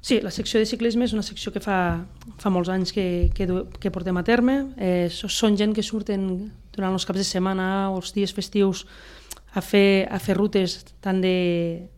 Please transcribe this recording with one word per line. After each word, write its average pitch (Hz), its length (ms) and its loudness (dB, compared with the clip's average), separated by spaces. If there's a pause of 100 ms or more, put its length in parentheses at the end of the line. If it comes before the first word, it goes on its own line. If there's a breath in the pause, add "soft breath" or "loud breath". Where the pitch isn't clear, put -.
Sí, 233 140 4
la 190 100 -6
secció - 300 -2
de 220 80 4
ciclisme 233 340 0
és 240 80 0
una 214 140 -2
secció - 260 -10
que 196 80 -6
fa, 180 460 0 (340)
fa 208 140 -2
molts 180 180 2
anys 185 240 -2
que, 175 400 2
que 202 140 -2
du-, 185 160 -2 (100)
que - 160 -4
portem 180 240 -4
a 180 80 -2
terme. 240 320 4 (220)
Eh, 180 340 0
so-, - 160 -10
són 208 320 2
gent 214 160 2
que 214 80 -2
surten 208 400 -4 (480)
durant 190 240 -2
els 180 80 -2
caps 190 160 -2
de 190 80 -2
setmana 190 640 0
o 190 80 -2
els - 160 -10
dies 196 160 0
festius 196 540 0 (680 loud breath)
a - 80 -2
fer, 196 480 4
a 190 160 -4
fer 190 140 2
rutes 202 400 2 (260)
tant 190 160 0
de 175 800 0